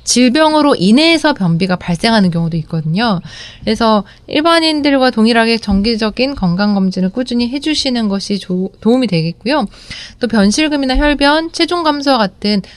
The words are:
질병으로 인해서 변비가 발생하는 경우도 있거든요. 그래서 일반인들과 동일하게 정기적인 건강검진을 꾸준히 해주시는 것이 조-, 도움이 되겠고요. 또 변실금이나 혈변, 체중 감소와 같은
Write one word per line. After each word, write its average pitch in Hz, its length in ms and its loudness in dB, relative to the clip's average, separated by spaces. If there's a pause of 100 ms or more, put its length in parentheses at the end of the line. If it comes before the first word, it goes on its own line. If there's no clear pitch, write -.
질병으로 294 720 4
인해서 302 560 4
변비가 180 420 0
발생하는 185 560 0
경우도 165 280 -2
있거든요. 170 600 -2 (440)
그래서 214 400 0 (240)
일반인들과 302 840 2
동일하게 226 480 2
정기적인 220 760 -2
건강검진을 190 720 0
꾸준히 240 400 -4
해주시는 269 600 -2
것이 196 300 -4
조-, 185 320 -6 (100)
도움이 240 280 2
되겠고요. 185 560 -2 (560)
또 233 80 -2
변실금이나 254 680 2
혈변, 294 520 2
체중 339 320 -2
감소와 285 360 0
같은 202 440 -2 (140)